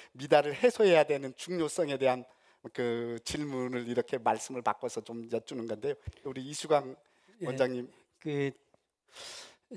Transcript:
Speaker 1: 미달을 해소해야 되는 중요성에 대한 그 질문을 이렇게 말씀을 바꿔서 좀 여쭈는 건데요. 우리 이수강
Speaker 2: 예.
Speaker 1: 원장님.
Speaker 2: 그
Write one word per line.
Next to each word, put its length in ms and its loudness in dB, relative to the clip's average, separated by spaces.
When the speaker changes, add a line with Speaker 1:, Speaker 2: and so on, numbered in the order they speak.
Speaker 1:
미달을 420 4
해소해야 480 6
되는 320 0
중요성에 640 -2
대한 260 2
그 520 -2
질문을 640 -4
이렇게 320 0
말씀을 420 -2
바꿔서 400 -2
좀 300 -12
여쭈는 360 -4
건데요. 280 -6
우리 240 -8
이수강 480 0
Speaker 2:
예. 60 -4
Speaker 1:
원장님. 420 0
Speaker 2:
그 320 -2